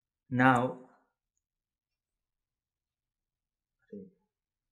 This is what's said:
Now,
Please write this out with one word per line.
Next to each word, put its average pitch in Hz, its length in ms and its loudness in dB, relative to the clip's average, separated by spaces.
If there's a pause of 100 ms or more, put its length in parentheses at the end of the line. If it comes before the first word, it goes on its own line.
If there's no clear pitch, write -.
(300)
Now, 127 460 2 (4000)